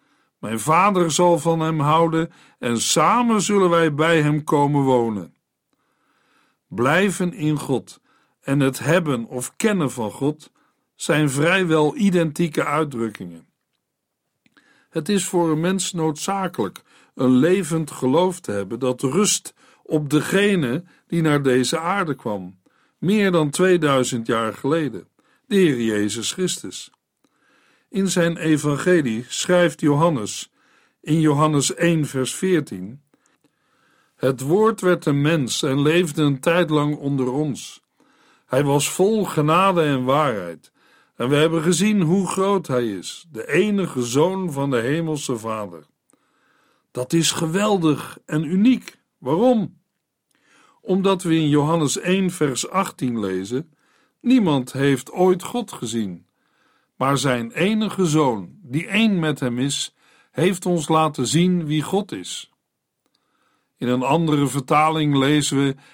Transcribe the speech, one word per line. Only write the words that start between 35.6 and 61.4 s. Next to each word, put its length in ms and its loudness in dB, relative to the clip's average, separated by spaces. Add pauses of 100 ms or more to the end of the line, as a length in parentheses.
en 200 0
leefde 400 2
een 180 0
tijd 300 2
lang 260 0
onder 360 -2
ons. 500 -6 (640)
Hij 180 0
was 260 0
vol 340 0
genade 580 2
en 220 0
waarheid. 680 -2 (440)
En 120 -4
we 60 2
hebben 280 2
gezien 400 2
hoe 260 2
groot 380 -2
hij 220 -2
is, 420 -10
de 220 -10
enige 500 0
Zoon 500 0
van 180 -4
de 100 0
Hemelse 580 -4
Vader." 480 -10 (1040)
Dat 220 -8
is 180 2
geweldig 960 -2
en 180 -2
uniek. 580 0 (160)
Waarom? 640 0 (1000)
Omdat 420 0
we 120 2
in 140 2
Johannes 500 2
één 320 0
vers 380 -2
achttien 520 -4
lezen: 540 -6 (460)
"Niemand 520 2
heeft 400 0
ooit 300 2
God 300 -8
gezien, 540 -6 (680)
maar 220 0
zijn 320 -2
enige 560 0
Zoon, 560 0
die 240 -6
één 320 0
met 220 -2
hem 180 -4
is, 360 -4 (360)
heeft 360 -2
ons 220 -2
laten 380 0
zien 400 2